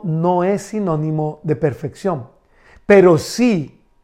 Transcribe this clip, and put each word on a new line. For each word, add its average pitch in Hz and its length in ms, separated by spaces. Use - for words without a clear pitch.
no 175 400
es 196 160
sinónimo 156 840
de 151 140
perfección, 143 720
pero 180 320
sí 202 680